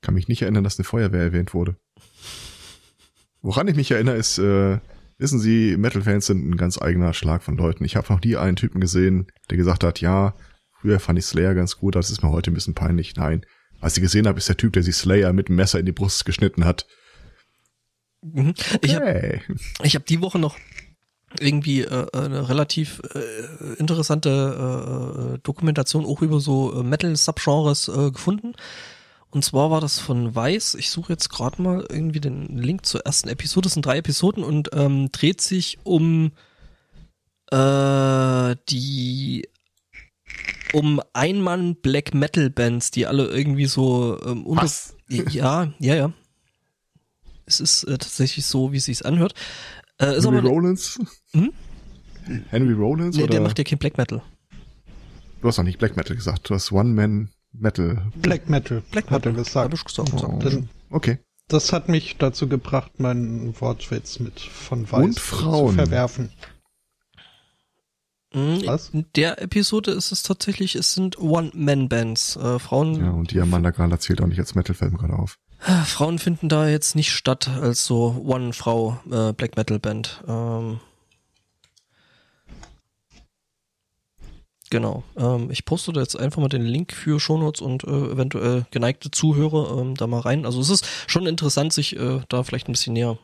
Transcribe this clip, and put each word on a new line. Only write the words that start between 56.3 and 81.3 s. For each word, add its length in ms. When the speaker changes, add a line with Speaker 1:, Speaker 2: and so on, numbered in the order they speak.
Speaker 1:
du 60
hast 160
One-Man-Metal. 1400
Speaker 3:
Black 340
Metal, 320
Speaker 2:
Black 200
Speaker 3:
hat 140
er 60
Speaker 2:
Metal, 120
Speaker 3:
gesagt. 280
Speaker 2:
hab 20
ich 120
gesagt, 280
Speaker 1:
Oh. 260
Speaker 2:
gesagt. 60
Speaker 3:
Das, 120
Speaker 1:
Okay. 300
Speaker 3:
das 240
hat 160
mich 300
dazu 300
gebracht, 520
meinen 640
Wortwitz 580
mit 200
von 520
Weiß 120
Speaker 1:
Und 120
Speaker 3:
zu 60
Speaker 1:
Frauen. 540
Speaker 3:
verwerfen. 560
Speaker 2:
Mhm, 320
Speaker 3:
Was? 240
Speaker 2:
in 160
der 260
Episode 500
ist 200
es 120
tatsächlich, 520
es 180
sind 260
One-Man-Bands, 1160
äh, 240
Frauen 400
Speaker 1:
Ja, 120
und 200
die 80
Amanda 300
Gala 300
zählt 220
auch 60
nicht 120
als 160
Metal, 200
fällt 160
mir 60
gerade 160
auf. 240
Speaker 2:
Frauen 340
finden 300
da 180
jetzt 280
nicht 180
statt 340
als 380
so 420
One-Frau, 720
äh, 220
Black 240
Metal-Band. 720
Ähm, 520